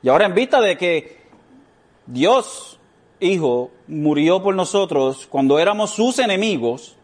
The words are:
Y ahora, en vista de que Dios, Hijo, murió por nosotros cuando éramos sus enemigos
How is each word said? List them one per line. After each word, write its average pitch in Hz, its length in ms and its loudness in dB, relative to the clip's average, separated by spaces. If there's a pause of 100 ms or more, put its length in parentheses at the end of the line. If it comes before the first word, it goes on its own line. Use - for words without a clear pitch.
Y 127 80 0
ahora, 165 160 4
en 185 80 -2
vista 254 260 2
de 190 180 0
que 170 440 -4 (840)
Dios, 165 720 -2 (440)
Hijo, 147 480 0 (180)
murió 151 540 0
por 190 140 -2
nosotros 175 720 -2
cuando 139 320 2
éramos 208 320 0
sus 247 260 -2
enemigos 190 880 -2